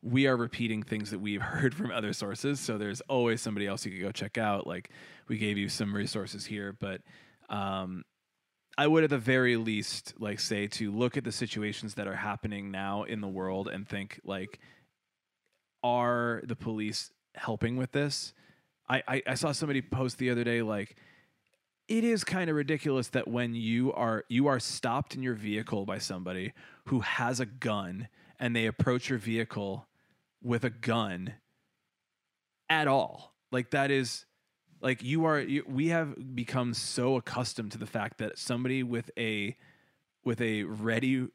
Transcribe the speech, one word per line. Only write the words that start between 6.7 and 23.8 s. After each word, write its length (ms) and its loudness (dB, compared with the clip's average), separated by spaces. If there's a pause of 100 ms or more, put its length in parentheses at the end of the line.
but, 220 -6 (480)
um, 540 -4 (760)
I 100 6
would 160 8
at 60 6
the 80 4
very 400 6
least, 600 -2
like, 200 -2
say 280 0
to 240 -2
look 260 2
at 60 -2
the 80 -4
situations 640 -4
that 120 -4
are 80 -4
happening 560 -4
now 320 -2
in 180 -6
the 60 -6
world 400 -2
and 200 -6
think, 360 -8
like, 360 -6 (1200)
are 640 2
the 100 -4
police 560 -4 (240)
helping 400 -2
with 160 -2
this? 420 -2 (540)
I, 200 2
I, 200 0
I 60 0
saw 180 0
somebody 300 0
post 380 -2
the 100 2
other 140 2
day, 180 2
like, 340 -2 (920)
it 160 4
is 200 4
kinda 300 2
ridiculous 560 2
that 180 0
when 280 0
you 380 2